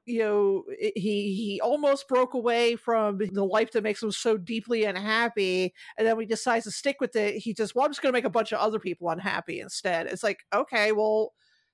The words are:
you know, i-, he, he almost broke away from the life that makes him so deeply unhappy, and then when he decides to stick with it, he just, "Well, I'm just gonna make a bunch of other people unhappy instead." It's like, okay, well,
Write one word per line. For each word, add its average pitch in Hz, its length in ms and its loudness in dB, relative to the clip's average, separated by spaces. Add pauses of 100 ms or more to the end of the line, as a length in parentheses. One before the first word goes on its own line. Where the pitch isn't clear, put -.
you 233 140 -2
know, 208 500 2
i-, 202 260 -2
he, 202 380 0
he 202 300 -4
almost 277 460 0
broke 254 240 2
away 233 420 2
from 220 440 0
the 196 260 0
life 214 260 2
that 220 120 0
makes 214 200 -2
him 208 80 -2
so 220 260 0
deeply 220 460 -2
unhappy, 202 920 0 (240)
and 220 80 2
then 226 120 4
when 226 80 -4
he - 40 -14
decides 226 360 0
to 214 60 -8
stick - 280 -2
with 247 160 -2
it, 208 220 0
he 214 160 -4
just, 214 200 -2
"Well, 269 120 4
I'm 302 60 2
just 277 100 -10
gonna 269 100 2
make 247 140 2
a 233 40 2
bunch 220 220 0
of 214 80 -2
other 214 200 2
people 175 300 -4
unhappy 175 520 -4
instead." - 460 -4
It's - 160 -8
like, 202 160 -2 (140)
okay, 214 380 2
well, 214 420 0 (400)